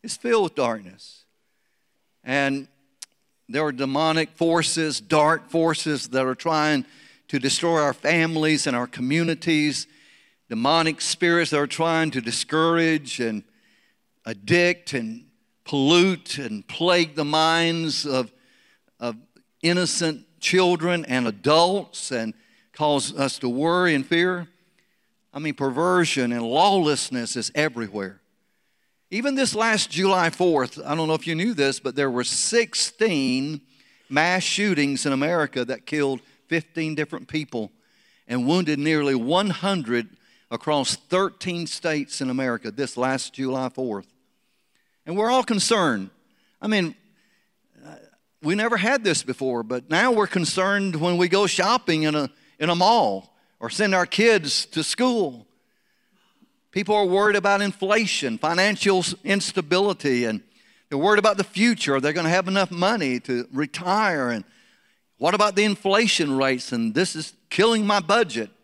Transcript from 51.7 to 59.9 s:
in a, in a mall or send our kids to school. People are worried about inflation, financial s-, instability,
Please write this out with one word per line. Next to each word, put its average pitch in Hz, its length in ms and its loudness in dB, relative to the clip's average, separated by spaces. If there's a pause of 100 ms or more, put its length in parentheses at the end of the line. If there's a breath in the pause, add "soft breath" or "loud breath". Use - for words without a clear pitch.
in 151 120 0
a, 143 140 -2 (280 soft breath)
in 156 120 0
a 170 60 2
mall 175 580 2 (260)
or 117 100 -8
send 202 240 0
our 180 120 4
kids 196 640 2
to 160 160 -4
school. 190 640 0 (1300)
People 202 240 0
are 208 100 4
worried 202 300 2
about 202 260 2
inflation, 196 760 0
financial 190 640 2
s-, 175 240 -4
instability, 180 1040 0